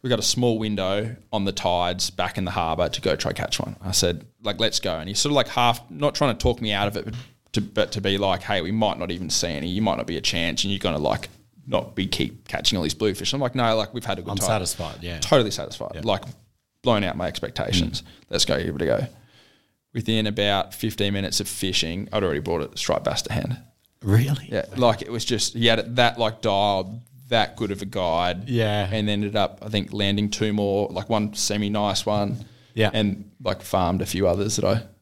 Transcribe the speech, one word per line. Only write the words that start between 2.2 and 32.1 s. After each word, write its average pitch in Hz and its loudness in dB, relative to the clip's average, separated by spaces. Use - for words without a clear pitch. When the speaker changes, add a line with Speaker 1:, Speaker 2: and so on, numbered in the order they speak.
Speaker 1:
in 95 -2
the 87 -2
harbour 82 0
to - -4
go 80 2
try - -2
catch - -4
one." - -6
I 95 -6
said, 87 0
like, 101 -4
"Let's 110 0
go." 82 -2
And 80 -8
he's 104 -2
sort 147 0
of, 147 4
like, 127 4
half, 120 2
not 147 0
trying 127 2
to - -10
talk 123 2
me 110 -2
out 101 2
of 104 -4
it, - -4
but 110 -8
to, 117 2
but - 0
to 104 -4
be 98 2
like, 95 0
"Hey, 98 0
we 90 -2
might 107 2
not 87 -4
even 87 -6
see - 0
any. 73 -4
You 90 -2
might 90 2
not 60 -6
be 80 -2
a - -2
chance, 85 0
and 98 -2
you're 98 -2
gonna, 80 0
like, 67 0
not - -2
be 95 0
keep - -4
catching - 0
all 87 0
these 76 0
bluefish." 101 0
I'm 139 -2
like, 123 -2
"No, 117 2
like, 107 -2
we've 117 -8
had 95 -4
a 87 -10
good 95 -10
Speaker 2:
I'm 101 -2
Speaker 1:
time." 95 2
Speaker 2:
satisfied, 90 -2
yeah. 87 -8
Speaker 1:
Totally 117 4
satisfied. - -8
Speaker 2:
Yeah. - -10
Speaker 1:
Like, 101 0
blown 107 2
out 87 -2
my 87 -2
expectations. - -2
Speaker 2:
Mm. - -20
Speaker 1:
Let's - 2
go, - 2
give 82 -2
it 71 -2
a 82 2
go. 69 2
Within 110 0
about 104 0
fifteen 101 0
minutes 98 0
of 101 -4
fishing, 92 -2
I'd 107 0
already 76 0
brought 85 -2
a - -14
striped - 0
bass - 0
to - -6
hand. - -2
Speaker 2:
Really? 120 4
Speaker 1:
Yeah. 107 -2
Like, 120 4
it - -10
was 117 -4
just, - 0
he 117 2
had 113 6
it 120 -4
that, 120 4
like, 110 0
dialed, 101 2
that 113 2
good 104 -2
of 101 -4
a 98 -6
guide. 90 0
Speaker 2:
Yeah. 104 2
Speaker 1:
And 104 0
ended 104 -2
up, 98 0
I 107 -10
think, 104 0
landing 101 2
two 107 0
more, 101 2
like, 104 -6
one 104 0
semi-nice 104 0
one. 104 0